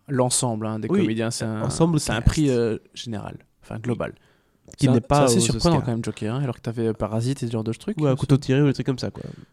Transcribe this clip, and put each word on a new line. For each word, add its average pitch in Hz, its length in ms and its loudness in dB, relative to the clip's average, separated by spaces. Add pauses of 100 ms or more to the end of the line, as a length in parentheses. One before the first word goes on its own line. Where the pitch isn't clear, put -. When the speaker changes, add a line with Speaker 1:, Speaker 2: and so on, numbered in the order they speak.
Speaker 1:
l'ensemble, 123 580 0
hein, 110 140 -6
des 107 100 -6
Speaker 2:
Oui, 196 120 2
Speaker 1:
comédiens. 113 300 0
C'est 120 140 -6
un, 110 160 -4
Speaker 2:
ensemble 165 380 2
Speaker 1:
c'est - 120 -2
un 107 40 0
Speaker 2:
cast. 113 120 -2
Speaker 1:
prix, 147 220 4
euh, 117 280 2 (180)
général, - 420 -10 (240)
enfin - 160 -10
global. 117 360 -4 (640)
Speaker 2:
Qui 143 80 2
Speaker 1:
C'est 127 60 6
Speaker 2:
n'est 117 60 4
Speaker 1:
un-, 113 40 2
Speaker 2:
pas 143 260 4
Speaker 1:
c'est 117 100 4
assez 117 120 2
Speaker 2:
aux - 20 2
Speaker 1:
surprenant 160 240 2
Speaker 2:
Oscars. 127 100 0
Speaker 1:
quand 123 60 -2
même, 117 120 -2
Joker, 110 300 -4
hein, 135 80 -4
alors 127 140 -4
que - 60 -20
t'avais 113 320 -2
Parasite 113 500 -2
et 117 40 -2
ce 113 40 -8
genre 110 120 -2
de 113 100 -2
trucs. - 280 -8
Speaker 2:
Ou 147 60 4
un 131 40 6
Speaker 1:
C'est 131 60 2
Speaker 2:
couteau 139 200 6
tiré 139 240 2
ou 147 60 4
des 131 60 4
trucs - 140 -6
comme 131 120 -2
ça, 104 120 -6
quoi. - 120 -14 (300)